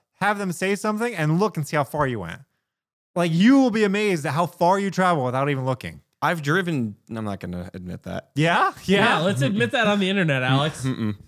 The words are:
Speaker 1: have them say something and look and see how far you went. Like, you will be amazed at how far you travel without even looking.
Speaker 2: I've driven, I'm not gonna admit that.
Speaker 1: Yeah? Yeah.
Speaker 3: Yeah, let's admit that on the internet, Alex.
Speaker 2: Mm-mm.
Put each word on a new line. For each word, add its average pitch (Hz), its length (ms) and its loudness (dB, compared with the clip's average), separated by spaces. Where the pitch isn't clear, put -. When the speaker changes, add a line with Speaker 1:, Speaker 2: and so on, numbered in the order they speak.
Speaker 1:
have 202 180 0
them 196 120 -4
say 190 240 -2
something 214 400 -4
and 160 240 2
look 196 180 0
and 151 100 -4
see - 100 -2
how 147 80 2
far 151 240 -2
you 120 100 -4
went. 85 220 -10
Like, 175 180 0
you 220 260 6
will 262 120 4
be 214 140 2
amazed 196 420 0
at 147 60 -2
how 165 140 0
far 180 340 2
you 196 100 -2
travel 175 340 2
without 131 240 -2
even 135 160 -2
looking. 90 360 -6
Speaker 2:
I've 160 220 -2
driven, 147 540 -2
I'm 110 100 -8
not 101 140 -6
gonna 90 360 -10
admit 90 300 -12
that. 92 300 -10
Speaker 1:
Yeah? 196 380 2
Yeah. 196 180 4
Speaker 3:
Yeah, 233 160 2
let's 190 220 0
admit 226 280 0
that 240 160 2
on 208 140 2
the 185 100 0
internet, 160 320 0
Alex. 135 420 0
Speaker 2:
Mm-mm. 113 300 -4